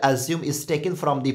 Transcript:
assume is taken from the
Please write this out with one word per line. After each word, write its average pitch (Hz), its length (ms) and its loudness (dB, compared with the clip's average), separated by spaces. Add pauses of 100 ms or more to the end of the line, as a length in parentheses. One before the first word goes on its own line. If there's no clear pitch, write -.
assume 139 400 2
is 147 260 -4
taken 165 240 0 (100)
from 139 180 2
the 135 120 0